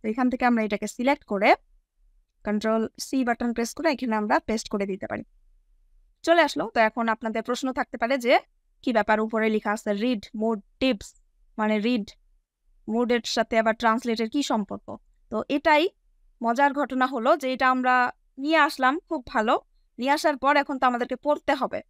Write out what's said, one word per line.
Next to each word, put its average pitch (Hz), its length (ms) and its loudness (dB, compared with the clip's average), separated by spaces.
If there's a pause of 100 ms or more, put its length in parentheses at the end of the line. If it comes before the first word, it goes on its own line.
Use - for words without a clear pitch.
তো - 120 -20
এখান 254 200 0
থেকে 254 180 -4
আমরা 226 160 2
এটাকে 208 200 -4 (100)
সিলেক্ট 277 360 0
করে 202 180 4 (960)
কন্ট্রোল 220 360 -2 (240)
সি 269 120 -4 (100)
বাটন 240 280 -2
প্রেস 233 200 -4
করে 320 180 -2
এখানে 233 280 -4
আমরা 220 140 0 (120)
পেস্ট 220 240 -4
করে 202 200 -2
দিতে 190 180 -8
পারি। - 140 -8 (1000)
চলে 330 220 6
আসলো। 285 160 -4 (100)
তো - 40 2 (100)
এখন 233 160 -2 (100)
আপনাদের 226 340 -4
প্রশ্ন 247 180 -2 (120)
থাকতে - 240 -6
পারে 240 120 0 (120)
যে 262 80 6 (500)
কি 262 120 0
ব্যাপার, 214 200 2 (100)
উপরে 220 280 0
লেখা 214 220 -2
আছে 220 140 -6 (140)
read 247 180 -2 (180)
more 220 180 0 (220)
tips, 254 280 0 (520)
মানে 214 140 2 (120)
রিড 233 200 0 (880)
মোডের 240 280 0 (140)
সাথে 233 260 0
আবার 220 200 2
ট্রান্সলেটের 226 520 0
কি 285 60 0 (120)
সম্পর্ক? 202 340 -4 (440)
তো 233 60 -6 (200)
এটাই 302 280 4 (600)
মজার 247 260 2 (100)
ঘটনা 254 340 0
হলো 240 160 0 (120)
যে 262 120 -4
এটা 262 200 0
আমরা 254 200 2 (480)
নিয়ে 311 160 2 (100)
আসলাম, 262 260 0 (140)
খুব 311 120 -4 (120)
ভালো। 233 220 2 (460)
নিয়ে 262 180 0
আসার 302 240 0
পর 269 100 2 (100)
এখন 285 180 -4
তো - 100 0
আমাদেরকে 247 260 -4 (100)
পড়তে 294 340 0
হবে 226 300 -4